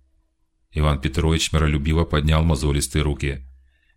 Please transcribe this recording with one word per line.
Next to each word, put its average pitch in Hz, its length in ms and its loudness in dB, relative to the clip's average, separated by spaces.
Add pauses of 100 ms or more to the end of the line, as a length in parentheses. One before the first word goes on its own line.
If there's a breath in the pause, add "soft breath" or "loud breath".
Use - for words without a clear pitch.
(720)
Иван 76 280 0
Петрович 80 520 0
миролюбиво 78 520 2
поднял 78 380 2
мозолистые 73 600 0
руки. 69 440 -4 (500)